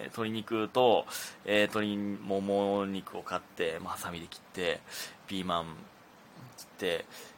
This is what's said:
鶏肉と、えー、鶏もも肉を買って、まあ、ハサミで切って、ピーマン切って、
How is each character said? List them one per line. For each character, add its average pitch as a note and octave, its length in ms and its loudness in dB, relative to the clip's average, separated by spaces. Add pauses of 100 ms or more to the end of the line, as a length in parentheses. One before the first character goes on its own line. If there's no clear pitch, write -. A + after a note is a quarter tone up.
鶏 A2 300 -4
肉 A2 360 0
と、 B2 400 6 (380)
え G#2 200 6
ー、 - 20 2
鶏 G#2 300 0
も G2 440 -2
も G2+ 440 2
肉 F#2+ 320 -6
を F2 60 -8
買 F2+ 160 -2
っ - 20 -18
て、 E2 380 -2
ま F2 120 -8
あ、 - 20 -4
ハ - 60 -8
サ F2 120 -6
ミ F2 80 -6
で E2 80 -12
切 - 120 -14
っ - 20 -20 (120)
て、 F2 280 0 (460)
ピ F#2+ 140 -2
ー F2+ 40 -2
マ E2+ 160 2
ン D#2+ 140 -8 (840)
切 - 60 -14
っ - 40 -20 (100)
て、 F2 280 0 (320)